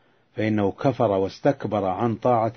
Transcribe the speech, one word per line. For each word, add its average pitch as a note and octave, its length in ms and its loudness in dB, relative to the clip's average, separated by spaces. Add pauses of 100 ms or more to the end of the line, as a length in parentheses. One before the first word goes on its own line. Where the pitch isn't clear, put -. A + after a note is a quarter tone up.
(360)
فإنه G#2+ 360 0
كفر A#2+ 380 0
واستكبر G2+ 760 -2
عن G2+ 300 -2
طاعة A2+ 420 0